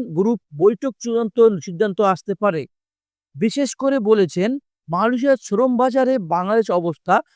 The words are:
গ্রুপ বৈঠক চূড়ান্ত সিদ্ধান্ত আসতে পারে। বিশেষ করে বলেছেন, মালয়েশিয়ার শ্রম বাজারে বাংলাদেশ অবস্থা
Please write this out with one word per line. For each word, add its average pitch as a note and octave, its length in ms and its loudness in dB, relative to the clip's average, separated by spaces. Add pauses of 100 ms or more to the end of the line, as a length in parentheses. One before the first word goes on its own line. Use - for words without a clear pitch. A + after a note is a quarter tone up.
(140)
গ্রুপ G3+ 260 0 (160)
বৈঠক G#3+ 440 0
চূড়ান্ত A#3 360 -4 (260)
সিদ্ধান্ত F#3+ 380 -4
আসতে G3 340 0
পারে। F3 280 -2 (760)
বিশেষ A3+ 380 -2
করে C#4 240 0
বলেছেন, G#3 520 2 (380)
মালয়েশিয়ার A#3+ 540 0
শ্রম B3 340 0
বাজারে C4 420 2
বাংলাদেশ F#3+ 520 -2
অবস্থা F3 440 -2 (220)